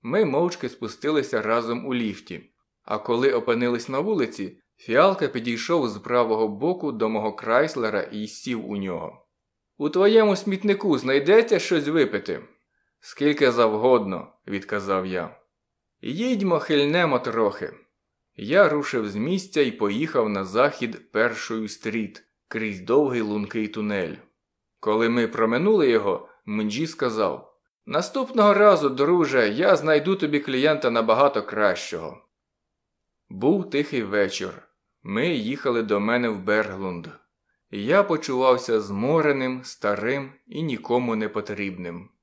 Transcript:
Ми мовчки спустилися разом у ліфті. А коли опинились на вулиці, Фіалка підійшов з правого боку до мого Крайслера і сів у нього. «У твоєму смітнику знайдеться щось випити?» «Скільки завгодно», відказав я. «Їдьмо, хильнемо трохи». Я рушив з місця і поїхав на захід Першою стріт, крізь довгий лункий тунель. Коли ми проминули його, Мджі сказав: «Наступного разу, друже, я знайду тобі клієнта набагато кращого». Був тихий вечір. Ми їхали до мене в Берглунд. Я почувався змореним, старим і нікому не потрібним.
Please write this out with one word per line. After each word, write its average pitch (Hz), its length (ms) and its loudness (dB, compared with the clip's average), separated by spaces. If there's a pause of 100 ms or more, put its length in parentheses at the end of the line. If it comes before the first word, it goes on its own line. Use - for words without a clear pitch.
Ми 175 220 0
мовчки 147 440 -2
спустилися 131 720 -2
разом 117 440 -2
у 131 80 -4
ліфті. 104 560 -6 (340)
А 107 140 -4
коли 123 340 2
опинились 120 560 0
на 135 120 -2
вулиці, 147 600 -4 (160)
Фіалка 165 520 2
підійшов 120 600 -2
з 104 100 -8
правого 113 500 2
боку 147 440 -4
до 110 160 -2
мого 107 240 -2
Крайслера 113 680 0
і 107 260 -8
сів 113 440 -8
у 104 60 -6
нього. 87 500 -8 (500)
«У 147 120 -2
твоєму 202 480 6
смітнику 196 640 0
знайдеться 170 600 4
щось 147 300 0
випити?» 104 520 0 (600)
«Скільки 143 500 2
завгодно», 110 840 2 (140)
відказав 98 600 -4
я. 87 300 -6 (640)
«Їдьмо, 196 580 -2
хильнемо 147 600 2
трохи». 107 540 -2 (640)
Я 165 320 4
рушив 139 400 -2
з 98 80 -8
місця 165 440 -2
і 127 100 4
поїхав 113 580 0
на 98 160 -2
захід 117 680 -2
Першою 110 560 -2
стріт, 107 560 -8 (240)
крізь 107 320 -6
довгий 127 400 2
лункий 104 480 -4
тунель. 104 460 -4 (680)
Коли 110 280 2
ми 117 200 0
проминули 135 600 2
його, 101 380 0 (180)
Мджі 107 400 -4
сказав: 110 680 -4 (320)
«Наступного 208 680 2
разу, 196 340 6
друже, 139 600 4
я 165 280 4
знайду 156 400 2
тобі 147 240 0
клієнта 139 500 2
набагато 113 520 2
кращого». 92 840 -2 (1040)
Був 135 420 0
тихий 139 320 -2
вечір. 98 600 -2 (400)
Ми 113 260 -4
їхали 123 540 -2
до 104 180 0
мене 117 280 0
в 107 100 -4
Берглунд. 95 680 -4 (640)
Я 123 320 0
почувався 127 760 2
змореним, 127 840 -2
старим 120 680 -4 (140)
і 151 160 -8
нікому 120 540 -2
не 107 120 -2
потрібним. 98 840 -8 (120)